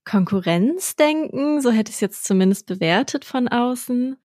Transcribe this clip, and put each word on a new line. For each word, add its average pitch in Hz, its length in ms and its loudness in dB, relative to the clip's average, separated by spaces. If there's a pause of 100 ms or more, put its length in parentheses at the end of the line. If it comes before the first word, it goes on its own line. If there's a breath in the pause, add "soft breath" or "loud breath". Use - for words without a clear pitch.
Konkurrenzdenken, 285 1600 0
so 247 100 2
hätte 220 200 0
ich's - 100 -12
jetzt - 240 -4
zumindest 190 400 2
bewertet 196 580 0
von 247 240 -2
außen. 247 720 -2 (160)